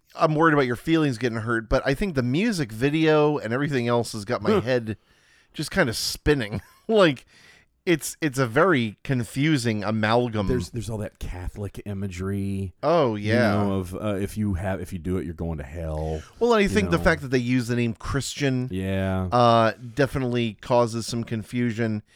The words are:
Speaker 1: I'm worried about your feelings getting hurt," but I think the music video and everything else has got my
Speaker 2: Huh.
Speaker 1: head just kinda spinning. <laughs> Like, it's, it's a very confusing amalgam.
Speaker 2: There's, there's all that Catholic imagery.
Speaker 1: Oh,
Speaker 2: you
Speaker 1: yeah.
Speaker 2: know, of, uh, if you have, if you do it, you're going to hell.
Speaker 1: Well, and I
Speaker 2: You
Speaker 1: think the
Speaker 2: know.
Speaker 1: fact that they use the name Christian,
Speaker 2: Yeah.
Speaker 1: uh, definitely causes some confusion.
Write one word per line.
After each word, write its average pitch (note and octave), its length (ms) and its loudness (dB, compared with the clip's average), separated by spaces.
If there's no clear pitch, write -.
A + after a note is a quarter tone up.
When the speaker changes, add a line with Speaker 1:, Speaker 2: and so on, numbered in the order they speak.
Speaker 1:
I'm D#3 200 2
worried D#3 180 6
about C#3+ 140 4
your A#2+ 80 -2
feelings D3+ 420 2
getting A#2 220 -2
hurt," A2+ 300 -4
but C3 160 2
I C#3 80 2
think F3+ 220 -4
the C3 80 2
music D3+ 480 0
video D3 680 2
and G#2+ 160 -4
everything C3+ 340 0
else A#2+ 260 0
has G#2 120 -8
got G#2 160 -4
my G#2+ 100 2
Speaker 2:
Huh. G3+ 100 2
Speaker 1:
head A2+ 360 -2
just - 180 -8
kinda D3 220 0
spinning. A2+ 760 -2
<laughs> - 40 -20
Like, F#3 400 4
it's, E3 340 -2
it's C3+ 180 -2
a C3+ 80 2
very B2 600 2
confusing B2 800 0
amalgam. A2 640 2
Speaker 2:
There's, B2 220 -2
there's A2+ 180 -8
all A2+ 80 -6
that G#2 200 -8
Catholic - 680 -8
imagery. G2 880 -4
Speaker 1:
Oh, C#3+ 320 2
Speaker 2:
you G#2 160 -2
Speaker 1:
yeah. G#2 220 4
Speaker 2:
know, G2+ 220 0
of, F#2 200 -4
uh, G#2 240 -4
if G2 160 -4
you G#2 200 0
have, F#2+ 260 -4
if - 100 -10
you F#2 80 -8
do F2+ 160 -4
it, E2+ 80 -2
you're E2 100 -8
going E2 260 -6
to D2 40 -10
hell. D#2 580 -6
Speaker 1:
Well, A#3+ 120 2
and A3+ 80 6
I G3+ 40 4
Speaker 2:
You G3+ 40 4
Speaker 1:
think F#3+ 240 2
the E3 60 4
Speaker 2:
know. E3 80 -2
Speaker 1:
fact D#3+ 160 4
that C#3 80 -10
they C3+ 80 2
use B2 320 2
the A#2+ 80 0
name A#2+ 160 0
Christian, C3 760 -4
Speaker 2:
Yeah. F#2+ 600 -2
Speaker 1:
uh, A#2 400 6
definitely B2 640 0
causes A#2 480 0
some A#2 160 -4
confusion. A2+ 800 -2